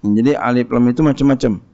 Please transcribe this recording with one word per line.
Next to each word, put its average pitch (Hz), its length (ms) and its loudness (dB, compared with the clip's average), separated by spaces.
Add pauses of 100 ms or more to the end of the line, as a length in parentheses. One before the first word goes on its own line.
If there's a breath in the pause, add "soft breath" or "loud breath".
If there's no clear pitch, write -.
Jadi 110 320 0
alif 123 400 -2
lam 120 160 2
itu 123 160 0
macam-macam. 135 560 0 (140)